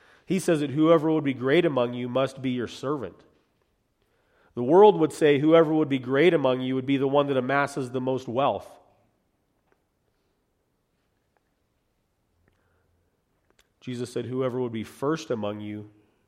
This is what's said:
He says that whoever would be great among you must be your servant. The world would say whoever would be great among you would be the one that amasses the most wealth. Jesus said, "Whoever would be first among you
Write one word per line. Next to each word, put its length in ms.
He 140
says 200
that 120
whoever 380
would 140
be 100
great 300
among 300
you 160
must 320
be 80
your 180
servant. 480
The 80
world 360
would 140
say 260
whoever 340
would 160
be 100
great 340
among 280
you 140
would 120
be 100
the 100
one 200
that 100
amasses 540
the 100
most 260
wealth. 400
Jesus 320
said, 140
"Whoever 340
would 140
be 100
first 460
among 320
you 280